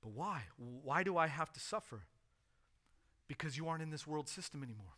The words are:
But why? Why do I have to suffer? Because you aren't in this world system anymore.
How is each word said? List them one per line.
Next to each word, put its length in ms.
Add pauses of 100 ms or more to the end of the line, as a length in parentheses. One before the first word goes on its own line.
But 100
why? 300 (140)
Why 460
do 140
I 100
have 260
to 80
suffer? 420 (1300)
Because 280
you 120
aren't 140
in 80
this 160
world 220
system 340
anymore. 360